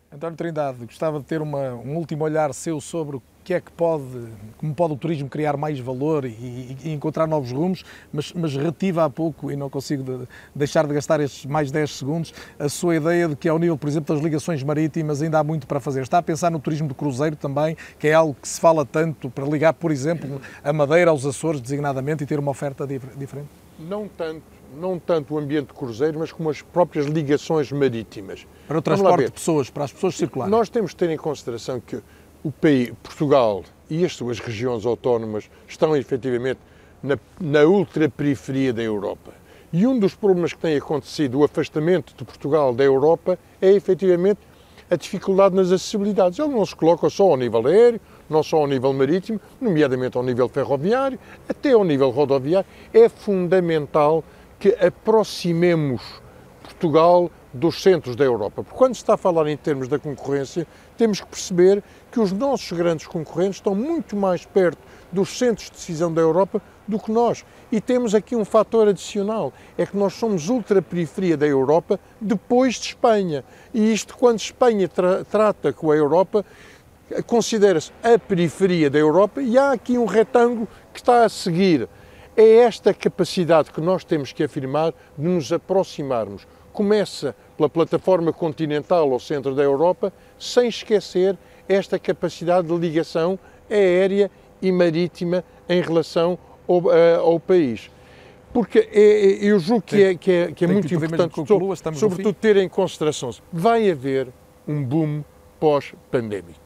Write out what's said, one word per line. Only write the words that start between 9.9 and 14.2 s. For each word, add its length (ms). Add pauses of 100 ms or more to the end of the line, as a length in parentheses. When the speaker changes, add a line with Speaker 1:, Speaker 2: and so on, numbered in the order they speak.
Speaker 1:
de, 240 (260)
deixar 320
de 80
gastar 260
estes 260
mais 260
dez 240
segundos, 360 (260)
a 100
sua 260
ideia 340
de 60
que 140
ao 100
nível, 180
por 120
exemplo, 260
das 80